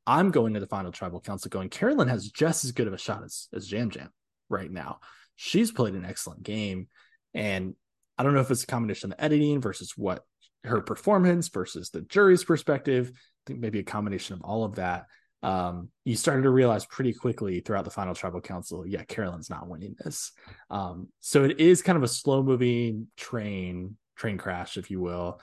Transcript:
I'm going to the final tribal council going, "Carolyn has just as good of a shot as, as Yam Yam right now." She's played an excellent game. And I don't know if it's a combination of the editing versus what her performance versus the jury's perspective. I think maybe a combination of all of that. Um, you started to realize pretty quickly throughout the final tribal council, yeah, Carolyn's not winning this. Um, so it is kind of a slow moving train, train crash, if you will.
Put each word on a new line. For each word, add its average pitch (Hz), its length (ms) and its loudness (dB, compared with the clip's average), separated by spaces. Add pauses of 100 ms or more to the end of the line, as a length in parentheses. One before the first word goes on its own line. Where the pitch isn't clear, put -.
I'm 165 240 6
going 113 240 4
to 104 60 -2
the 101 60 -6
final 95 260 -6
tribal 87 280 -8
council 95 280 -8
going, 95 220 -6
"Carolyn 226 380 2
has 104 200 -2
just - 360 0
as 127 80 -6
good 123 140 0
of 98 60 -4
a 92 60 -8
shot 101 260 -6
as, - 300 -14
as 95 180 -10
Yam 110 220 -2
Yam - 160 -14 (400)
right 92 200 -4
now." 85 300 -10 (360)
She's - 360 2
played 104 220 0
an 90 100 -8
excellent 92 380 -10
game. 101 460 -6 (440)
And 95 420 -4 (440)
I 131 60 0
don't 143 100 6
know 139 60 6
if 127 100 0
it's 120 140 0
a - 20 -8
combination 110 440 -4
of - 60 -10
the 151 80 -4
editing 147 380 4
versus 95 340 -6
what 92 280 -4 (400)
her 110 180 2
performance 180 680 4
versus - 420 -6
the 82 120 -8
jury's 185 420 6
perspective. 135 720 2
I - 320 -20
think 135 140 -10
maybe 107 180 -2
a 95 60 -4
combination 101 500 -4
of 87 80 -12
all 110 220 -2
of 101 100 -6
that. 90 320 -4 (360)
Um, 90 480 -2 (140)
you 120 120 -2
started 139 260 2
to 135 80 6
realize 123 340 6
pretty 127 300 -2
quickly 98 460 -2
throughout 98 240 -2
the - 60 -8
final 92 240 -6
tribal 87 260 -6
council, 87 460 -10
yeah, 92 180 -6
Carolyn's 87 440 -8
not - 200 -10
winning 90 260 -12 (100)
this. - 280 -10 (360)
Um, 92 400 -8 (120)
so 139 240 4
it 139 160 2
is 170 200 8
kind 180 160 4
of 143 60 4
a 120 60 2
slow 135 340 2
moving 120 640 2 (100)
train, 95 800 -6 (200)
train 104 200 -4
crash, 90 400 -6
if 95 140 -10
you 92 100 -4
will. 87 420 -4